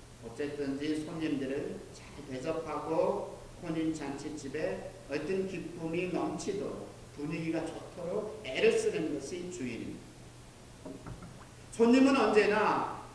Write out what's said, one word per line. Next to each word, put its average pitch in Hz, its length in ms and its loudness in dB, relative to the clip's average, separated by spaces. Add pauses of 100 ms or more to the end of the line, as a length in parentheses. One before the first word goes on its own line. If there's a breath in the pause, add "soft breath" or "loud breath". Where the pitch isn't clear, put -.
(280)
어쨌든지 143 800 -2
손님들을 143 720 -2 (140)
잘 - 360 -14
대접하고 151 1120 0 (220)
혼인 160 320 0
잔치집에 147 1000 -4 (180)
어떤 190 380 0
기쁨이 165 600 -4
넘치도록, - 800 -2 (260)
분위기가 160 500 -2
좋도록 - 800 -4
애를 190 320 6
쓰는 151 360 2
것이 175 380 -4
주인입니다. 113 480 -6 (1700)
손님은 262 440 8
언제나 208 880 6 (120)